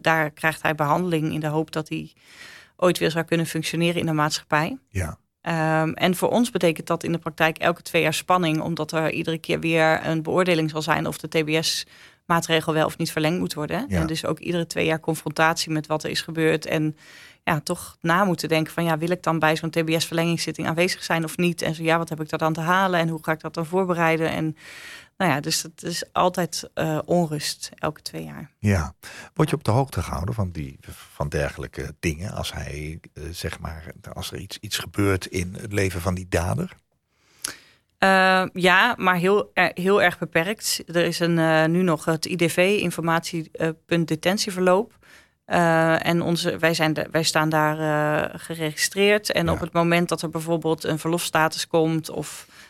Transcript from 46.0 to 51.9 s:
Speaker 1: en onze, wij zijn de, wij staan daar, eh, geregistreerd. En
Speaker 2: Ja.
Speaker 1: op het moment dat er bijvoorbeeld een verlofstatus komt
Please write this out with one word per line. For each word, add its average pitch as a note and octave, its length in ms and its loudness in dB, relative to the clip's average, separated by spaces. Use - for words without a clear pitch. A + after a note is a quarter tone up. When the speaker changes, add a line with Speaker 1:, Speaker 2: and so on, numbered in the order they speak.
Speaker 1:
en E3+ 140 2
onze, E3+ 360 0
wij E3 160 2
zijn D#3 200 2
de, D3+ 180 -4
wij D#3+ 120 2
staan D#3 260 2
daar, D#3 300 2
eh, D3+ 600 0
geregistreerd. G3 920 0
En E3+ 140 0
Speaker 2:
Ja. E3 60 2
Speaker 1:
op D#3+ 80 0
het E3+ 140 -6
moment E3+ 360 4
dat E3 120 -2
er E3+ 80 -4
bijvoorbeeld D#3+ 540 -2
een D#3 160 -2
verlofstatus D#3+ 680 0
komt D#3+ 420 2